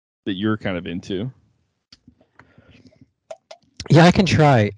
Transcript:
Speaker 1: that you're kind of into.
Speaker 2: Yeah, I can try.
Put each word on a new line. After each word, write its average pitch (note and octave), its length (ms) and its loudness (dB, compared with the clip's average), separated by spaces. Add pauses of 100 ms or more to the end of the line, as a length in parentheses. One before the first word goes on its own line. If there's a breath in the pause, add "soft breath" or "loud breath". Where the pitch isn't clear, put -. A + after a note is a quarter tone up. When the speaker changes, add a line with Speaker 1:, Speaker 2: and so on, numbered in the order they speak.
(240)
Speaker 1:
that G#2+ 100 -6
you're G#2+ 220 -4
kind G2 200 -8
of E2+ 100 -10
into. F#2+ 440 -10 (2500 soft breath)
Speaker 2:
Yeah, E3 160 6
I F3 40 6
can G3 140 0
try. C3+ 540 2